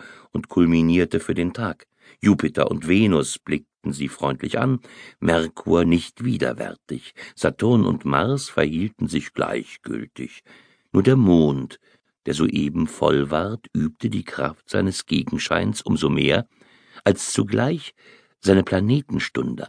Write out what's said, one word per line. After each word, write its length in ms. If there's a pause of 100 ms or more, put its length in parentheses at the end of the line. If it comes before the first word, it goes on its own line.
(320)
und 180
kulminierte 680
für 160
den 180
Tag. 320 (360)
Jupiter 500
und 160
Venus 500
blickten 560
sie 140
freundlich 500
an, 220 (400)
Merkur 680
nicht 380
widerwärtig, 920 (220)
Saturn 500
und 180
Mars 460
verhielten 580
sich 260
gleichgültig. 1080 (500)
Nur 120
der 140
Mond, 640 (460)
der 80
soeben 540
voll 420
ward, 460
übte 340
die 140
Kraft 480
seines 340
Gegenscheins 760
umso 260
mehr, 380 (560)
als 280
zugleich 640 (460)
seine 240
Planetenstunde 1040